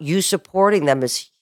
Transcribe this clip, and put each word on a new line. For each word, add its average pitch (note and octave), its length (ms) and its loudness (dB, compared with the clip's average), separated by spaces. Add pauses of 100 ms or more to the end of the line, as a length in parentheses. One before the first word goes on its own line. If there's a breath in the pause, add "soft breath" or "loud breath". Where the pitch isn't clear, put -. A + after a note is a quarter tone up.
you E3 220 -2
supporting G3 640 0
them C3+ 160 2
is - 280 -6 (120)